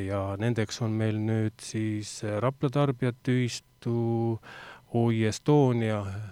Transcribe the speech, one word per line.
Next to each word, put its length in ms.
ja 120
nendeks 420
on 160
meil 240
nüüd 400
siis, 640
äh, 180
Rapla 280
Tarbijate 680
Ühistu, 1000
O 160
I 160
Estonia, 760